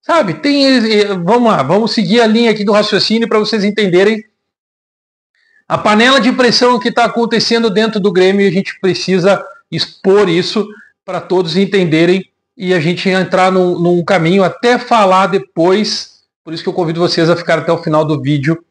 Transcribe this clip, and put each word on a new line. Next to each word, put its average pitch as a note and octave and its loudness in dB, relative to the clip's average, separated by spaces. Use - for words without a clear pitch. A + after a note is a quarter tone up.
Sabe, A#3+ 0
tem, C#4+ 0
eh, G#3+ 2
vamos G#3+ 2
lá, D#3 0
vamos G3 0
seguir A3 2
a A3+ 4
linha A3+ 2
aqui G#3+ -2
do G#3 0
raciocínio G#3+ 0
pra A3+ 0
vocês G#3+ -2
entenderem G3+ 0
a D#3 -2
panela A#3 2
de A3+ 2
pressão B3 2
que A#3+ -4
tá A#3 0
acontecendo A3+ -2
dentro G#3+ -2
do G3+ 0
Grêmio F#3+ 2
e G3 2
a E3+ 0
gente - -6
precisa F#3 0
expor G3 0
isso F3 -2
pra F3+ -8
todos F3 -2
entenderem F#3 0
e F3+ -4
a F3+ 0
gente F3 -2
entrar F#3 0
num, F3+ 0
num F3 0
caminho F#3 0
até A#3+ 0
falar G3 2
depois. F#3+ -2
Por D#3+ -14
isso E3 -12
que - -6
eu F3 -6
convido E3+ -4
vocês E3+ 0
a E3+ 2
ficar E3+ -2
até D#3+ -2
o E3+ -2
final D#3 0
do D3 -2
vídeo D3 -2